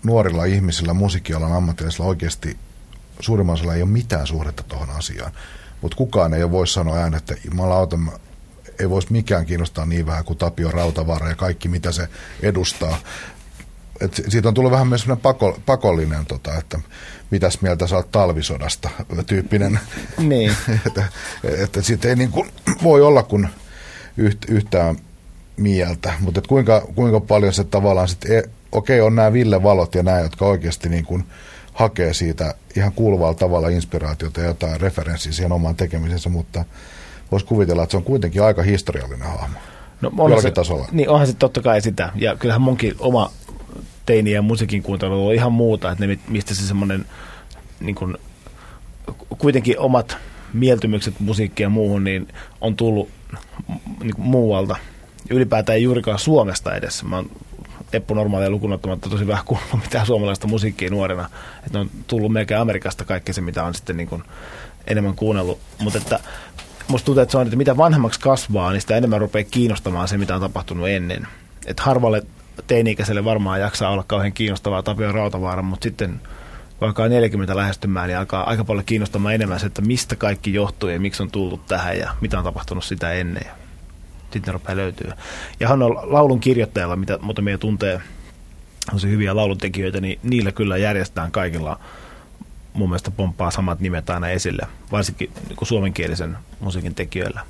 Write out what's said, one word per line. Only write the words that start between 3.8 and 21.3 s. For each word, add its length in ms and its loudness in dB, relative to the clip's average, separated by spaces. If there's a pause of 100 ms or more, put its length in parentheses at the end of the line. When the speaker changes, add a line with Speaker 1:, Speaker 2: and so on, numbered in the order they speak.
Speaker 1:
ole 80 2
mitään 360 0
suhdetta 360 -4
tohon 280 -8
asiaan. 420 -8 (480)
Mut 140 -4
kukaan 400 2
ei 160 2
voi 160 2
sanoa 300 0
ääneen, 180 0
että 200 -4 (100)
jumalauta, 520 0
mä, 160 -2 (680)
ei 120 0
vois 200 0
mikään 360 0
kiinnostaa 400 -2
niin 200 0
vähän 180 -2
kuin 140 -6
Tapio 320 0
Rautavaara 580 0
ja 80 -2
kaikki, 320 -2
mitä 240 -2
se 160 -4 (340)
edustaa. 560 0 (1000)
Et 140 -4
si-, 140 -6
siitä 200 4
on 60 4
tullut 180 4
vähän 160 4
myös 120 2
semmonen 220 -2
pako-, 440 2
pakollinen, 600 2
tota, 280 -8
että 260 -6 (500)
mitäs 320 2
mieltä 240 2
sä 100 2
oot 160 0
talvisodasta 800 0 (360)
tyyppinen. 540 2 (380)
Speaker 2:
Niin. 380 4 (120)
Speaker 1:
<laughs> 180 2
Että, 180 0 (400)